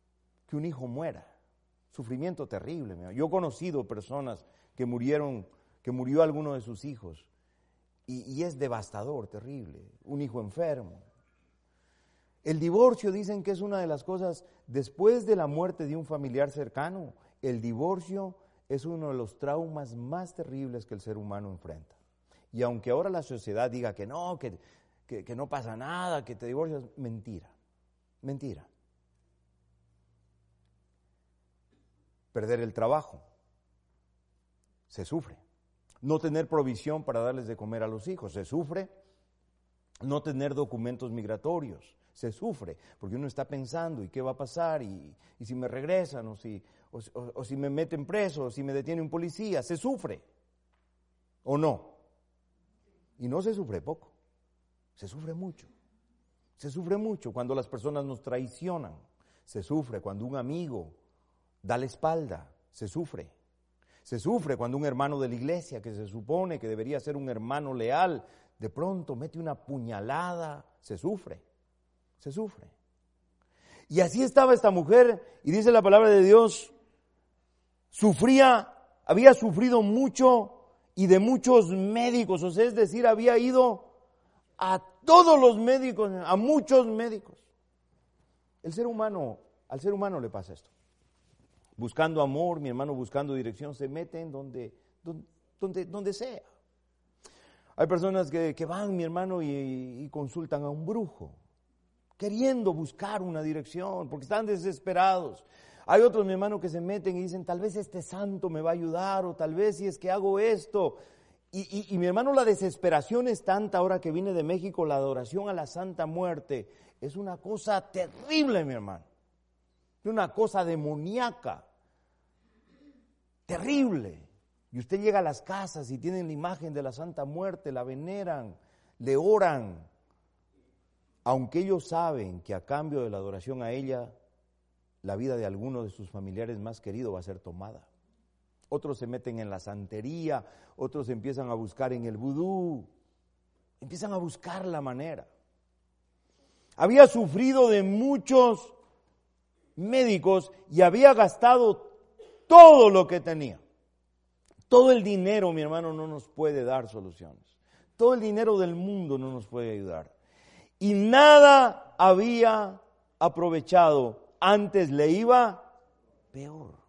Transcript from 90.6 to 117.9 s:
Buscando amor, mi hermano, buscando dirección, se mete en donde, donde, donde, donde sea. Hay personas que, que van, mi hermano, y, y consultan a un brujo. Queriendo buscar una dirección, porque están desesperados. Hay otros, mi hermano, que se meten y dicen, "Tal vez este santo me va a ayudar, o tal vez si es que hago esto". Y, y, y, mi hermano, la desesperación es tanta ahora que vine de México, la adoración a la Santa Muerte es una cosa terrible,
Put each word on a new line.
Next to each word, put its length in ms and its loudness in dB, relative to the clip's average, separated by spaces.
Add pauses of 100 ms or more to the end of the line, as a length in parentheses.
Buscando 440 -4
amor, 380 -2
mi 80 -10
hermano, 260 -8
buscando 400 -8
dirección, 400 -10
se 140 -12
mete 320 -12
en 140 -14
donde, 400 -14 (280)
donde, 240 -16 (360)
donde, 240 -8
donde 260 -10
sea. 320 -12 (1300)
Hay 100 0
personas 420 -4
que, 240 -4
que 120 -10
van, 320 -8
mi 80 -6
hermano, 360 -8
y, 60 -6 (560)
y 60 -16
consultan 540 -8
a 60 -8
un 160 -10
brujo. 540 -10 (800)
Queriendo 540 -2
buscar 480 -8
una 200 -8
dirección, 680 -8
porque 160 -12
están 200 -4
desesperados. 1000 -2 (400)
Hay 160 6
otros, 240 4
mi 80 -4
hermano, 260 -4
que 80 -8
se 140 -8
meten 340 -6
y 60 -6
dicen, 240 -10
"Tal 160 -6
vez 160 -6
este 240 -12
santo 480 -8
me 120 -6
va 100 0
a 20 0
ayudar, 520 -4
o 100 -8
tal 200 -6
vez 220 0
si 100 -8
es 100 -8
que 140 -6
hago 260 -2
esto". 600 -2 (520)
Y, 120 -10
y, 340 -10
y, 20 -2
mi 100 0
hermano, 260 0
la 100 4
desesperación 880 0
es 160 -6
tanta 320 -2
ahora 240 0
que 100 -6
vine 220 -4
de 100 -2
México, 420 -4
la 120 -2
adoración 500 -6
a 60 -8
la 120 -8
Santa 400 -10
Muerte 640 -8 (300)
es 160 -12
una 220 -12
cosa 520 -6
terrible, 760 -2